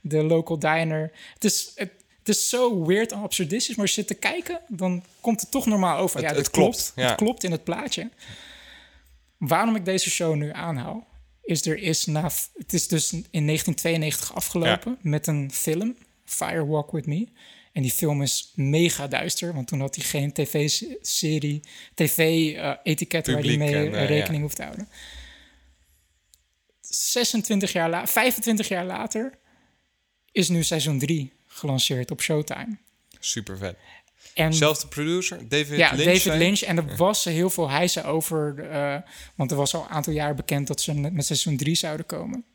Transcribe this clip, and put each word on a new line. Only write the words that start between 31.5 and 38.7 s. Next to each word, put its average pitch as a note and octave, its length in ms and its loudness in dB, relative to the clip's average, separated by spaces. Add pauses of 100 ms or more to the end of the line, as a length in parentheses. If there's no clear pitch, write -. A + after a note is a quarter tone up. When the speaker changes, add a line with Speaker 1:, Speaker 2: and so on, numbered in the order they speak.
Speaker 1:
op C3+ 100 -6
Showtime. D3+ 560 -2 (420)
Speaker 2:
Super G2 380 -6
vet. F#2+ 180 -6 (640)
Speaker 1:
En D#3+ 160 4
Speaker 2:
Zelfde D3+ 340 4
producer, D#3+ 600 -4
David D3 280 0
Speaker 1:
ja, D#3+ 140 8
Speaker 2:
Lynch, D3+ 140 0
Speaker 1:
David F3+ 160 6
Speaker 2:
zei D#3+ 160 2
Speaker 1:
Lynch. F#3 240 4
En E3+ 160 0
er D#3+ 100 0
Speaker 2:
Ja. - 80 -8
Speaker 1:
was F#3+ 280 2
heel F3 260 2
veel E3 200 0
heisa E3 320 2
over, D3+ 680 -2
eh, C#3+ 280 -2 (380)